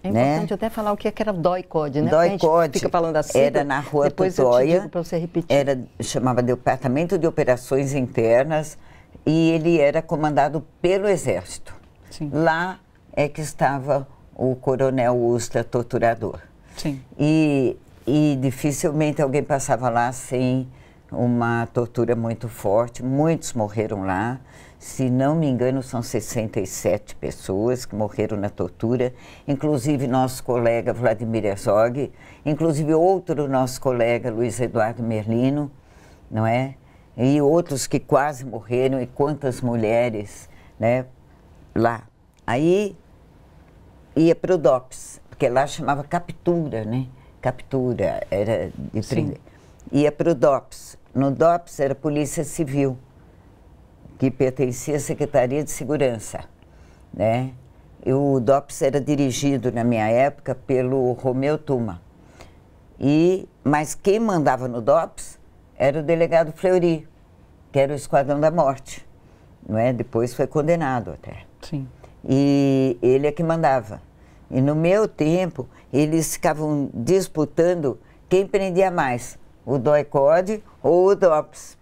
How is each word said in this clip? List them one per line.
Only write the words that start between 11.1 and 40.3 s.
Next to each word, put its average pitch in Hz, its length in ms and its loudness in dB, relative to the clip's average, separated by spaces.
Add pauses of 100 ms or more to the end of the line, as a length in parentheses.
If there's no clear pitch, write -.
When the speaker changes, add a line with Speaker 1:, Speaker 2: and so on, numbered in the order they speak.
Speaker 3:
Sim. 151 220 -8
Speaker 2:
Lá 165 480 0 (320)
é 147 160 0
que 156 120 -10
estava 139 680 -2 (280)
o 127 220 -2
coronel 127 600 0
Ustra, 117 460 0
torturador. 117 760 -2 (360)
Speaker 3:
Sim. 139 240 -6 (160)
Speaker 2:
E, 147 600 2 (280)
e 147 360 2
dificilmente 147 840 0
alguém 143 220 0
passava 131 440 -2
lá 120 220 2
sem 127 580 -2 (440)
uma 117 600 0
tortura 117 440 0
muito 113 320 -6
forte. 113 560 -2
Muitos 151 480 0
morreram 107 520 -4
lá. 107 360 -4 (380)
Se - 300 -4
não 135 280 2
me 160 100 0
engano, 131 340 0
são 127 220 -8
sessenta 110 560 -4
e 95 80 -2
sete - 480 -4
pessoas 110 720 -4
que - 80 -12
morreram 107 420 -4
na 101 140 -4
tortura, 123 640 -4 (320)
inclusive 139 640 -2
nosso 127 340 0
colega 117 500 0
Vladimir 113 520 -2
Herzog, 110 680 0 (340)
inclusive 156 480 0
outro 170 540 2
nosso 131 340 -2
colega, 120 480 0
Luiz 110 300 -2
Eduardo 113 420 -2
Merlino, 117 720 0 (580)
não 110 160 -2
é? 127 300 0 (420)
E 139 240 2
outros 143 460 2
que 147 140 -2
quase 139 440 0
morreram, 123 560 -2
e 123 60 -4
quantas 143 540 -2
mulheres, 117 880 -2 (320)